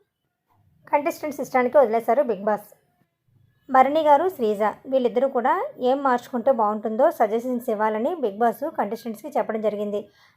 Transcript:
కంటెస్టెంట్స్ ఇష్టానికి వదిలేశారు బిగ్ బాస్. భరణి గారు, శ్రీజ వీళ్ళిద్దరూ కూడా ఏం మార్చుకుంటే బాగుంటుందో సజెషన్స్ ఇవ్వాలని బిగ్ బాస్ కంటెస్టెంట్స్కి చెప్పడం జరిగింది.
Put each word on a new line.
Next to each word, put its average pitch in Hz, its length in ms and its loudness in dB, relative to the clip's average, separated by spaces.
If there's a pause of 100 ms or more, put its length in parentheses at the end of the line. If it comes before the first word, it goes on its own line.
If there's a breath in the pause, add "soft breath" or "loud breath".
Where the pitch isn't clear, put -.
(840)
కంటెస్టెంట్స్ 302 540 -2
ఇష్టానికి 247 380 0
వదిలేశారు 226 440 2
బిగ్ 208 220 -2
బాస్. 208 220 -2 (1000)
భరణి 269 340 4
గారు, 294 260 6
శ్రీజ 214 340 -2 (240)
వీళ్ళిద్దరూ 254 420 0
కూడా 262 240 0 (280)
ఏం 254 220 2
మార్చుకుంటే 247 500 0
బాగుంటుందో 220 580 0
సజెషన్స్ 240 600 -2
ఇవ్వాలని 214 440 -2
బిగ్ 220 280 -6
బాస్ 233 280 -2
కంటెస్టెంట్స్కి 220 600 -8
చెప్పడం 220 300 -4
జరిగింది. 208 400 -4 (360 soft breath)